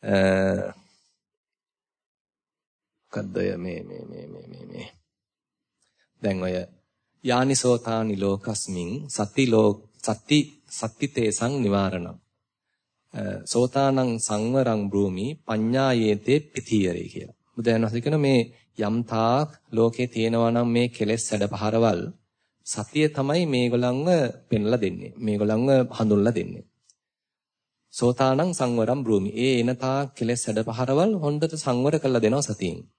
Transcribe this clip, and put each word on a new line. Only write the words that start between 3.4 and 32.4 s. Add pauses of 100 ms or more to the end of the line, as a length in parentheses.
මේ,
මේ,
මේ,
මේ,
මේ,
මේ. (1400)
දැන්
ඔය (680)
"යානි
සෝතානි
ලෝකස්මින් (160)
සති
ලෝ-, (220)
සති, (280)
සත්තිතේසං
නිවාරණං. (1040)
අ, (220)
සෝතානං (180)
සංවරං
බ්‍රූමි (140)
පඤ්ඤායේතේ
පිතියරේ"
කියලා. (100)
බුදුන්
වහන්සේ
කියන
මේ (380)
යම්
තාක් (200)
ලෝකේ
තියෙනවා
නම්
මේ
කෙලෙස්
සැඩපහරවල් (680)
සතිය
තමයි
මේගොල්ලන්ව (360)
පෙන්ලා
දෙන්නේ.
මේගොල්ලන්ව (180)
හඳුන්ලා
දෙන්නේ. (1300)
"සෝතානං
සංවරං
බ්‍රූමි."
ඒ
එන
තාක්
කෙලෙස්
සැඩපහරවල්
හොඳට
සංවර
කරලා
දෙනවා